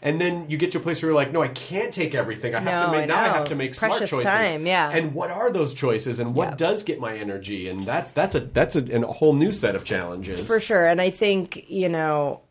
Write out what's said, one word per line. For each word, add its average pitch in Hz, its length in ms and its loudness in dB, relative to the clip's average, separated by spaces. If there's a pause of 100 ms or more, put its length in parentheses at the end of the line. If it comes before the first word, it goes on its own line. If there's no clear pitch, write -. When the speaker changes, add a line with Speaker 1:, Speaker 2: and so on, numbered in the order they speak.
Speaker 1:
And 151 180 0
then 175 300 -2
you 151 80 -2
get 180 160 0
to 170 60 -2
a - 20 -6
place 165 220 -4
where 160 80 2
you're 156 60 4
like, 139 160 2
"No, 165 100 2
I 139 60 0
can't - 440 -6
take 160 220 -2
everything. 113 400 -2
I 113 60 0
have 175 200 0
Speaker 2:
No, 175 60 2
Speaker 1:
to 170 60 2
make, 156 100 2
Speaker 2:
I 151 40 -2
Speaker 1:
now 175 140 2
I 226 60 2
Speaker 2:
know. 214 80 2
Speaker 1:
have 151 140 2
to 151 60 -2
make 135 200 -4
smart 220 240 0
Speaker 2:
Precious 214 120 -2
Speaker 1:
choices." 131 140 0
Speaker 2:
time, 190 420 2
yeah. 175 240 2
Speaker 1:
And 156 220 0
what 170 180 -4
are 214 220 0
those 151 220 0
choices? 117 460 -2
And 120 140 -2
what 170 160 0
Speaker 2:
Yeah. - 40 -6
Speaker 1:
does 175 300 0
get 151 160 -4
my 113 160 -6
energy? 98 520 -6
And 95 160 -6
that's, 127 280 -4
that's 185 220 0
a, 120 60 2
that's - 360 0
a, 120 260 0
a 113 100 -4
whole 151 220 6
new 170 180 4
set 107 220 0
of 95 100 -4
challenges. 92 640 -4
Speaker 2:
For 226 120 4
sure. 202 280 4
And 170 160 4
I 185 80 4
think, 190 580 0
you 185 220 0
know 151 500 0 (100)